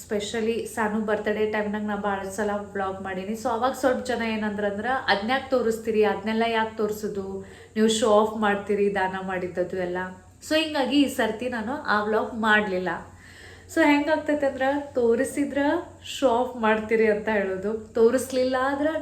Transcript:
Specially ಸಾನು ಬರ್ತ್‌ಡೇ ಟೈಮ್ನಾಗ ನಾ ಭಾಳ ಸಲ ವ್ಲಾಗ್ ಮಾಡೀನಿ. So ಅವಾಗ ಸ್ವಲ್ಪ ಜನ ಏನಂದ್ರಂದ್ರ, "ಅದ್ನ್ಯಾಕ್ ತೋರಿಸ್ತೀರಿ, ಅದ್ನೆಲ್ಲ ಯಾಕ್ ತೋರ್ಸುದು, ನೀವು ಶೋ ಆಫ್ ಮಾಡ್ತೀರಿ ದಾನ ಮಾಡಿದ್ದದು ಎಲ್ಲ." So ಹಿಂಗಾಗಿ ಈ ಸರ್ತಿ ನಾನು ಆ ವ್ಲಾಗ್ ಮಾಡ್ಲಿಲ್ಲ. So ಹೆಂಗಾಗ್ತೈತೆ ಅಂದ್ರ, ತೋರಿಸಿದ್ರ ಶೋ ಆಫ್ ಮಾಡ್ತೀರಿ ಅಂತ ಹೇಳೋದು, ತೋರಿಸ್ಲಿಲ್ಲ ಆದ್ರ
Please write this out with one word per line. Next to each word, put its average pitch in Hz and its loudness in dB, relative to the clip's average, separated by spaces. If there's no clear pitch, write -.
Specially 220 -2
ಸಾನು 214 -2
ಬರ್ತ್‌ಡೇ 214 0
ಟೈಮ್ನಾಗ 214 -2
ನಾ 208 -4
ಭಾಳ 196 -4
ಸಲ 208 -2
ವ್ಲಾಗ್ 190 -4
ಮಾಡೀನಿ. 190 -6
So 226 -4
ಅವಾಗ 240 0
ಸ್ವಲ್ಪ 247 0
ಜನ 226 -2
ಏನಂದ್ರಂದ್ರ, 208 -2
"ಅದ್ನ್ಯಾಕ್ 220 0
ತೋರಿಸ್ತೀರಿ, 220 2
ಅದ್ನೆಲ್ಲ 208 0
ಯಾಕ್ 220 -2
ತೋರ್ಸುದು, 196 -4
ನೀವು 220 6
ಶೋ 220 6
ಆಫ್ 220 -6
ಮಾಡ್ತೀರಿ 202 2
ದಾನ 190 -2
ಮಾಡಿದ್ದದು 180 -4
ಎಲ್ಲ." 180 -4
So 311 2
ಹಿಂಗಾಗಿ 285 2
ಈ 254 2
ಸರ್ತಿ 220 -2
ನಾನು 233 -4
ಆ 214 0
ವ್ಲಾಗ್ 220 0
ಮಾಡ್ಲಿಲ್ಲ. 202 2
So 330 4
ಹೆಂಗಾಗ್ತೈತೆ 294 2
ಅಂದ್ರ, 254 -2
ತೋರಿಸಿದ್ರ 262 0
ಶೋ - 0
ಆಫ್ 240 2
ಮಾಡ್ತೀರಿ 220 2
ಅಂತ 214 0
ಹೇಳೋದು, 196 -2
ತೋರಿಸ್ಲಿಲ್ಲ 254 2
ಆದ್ರ 277 0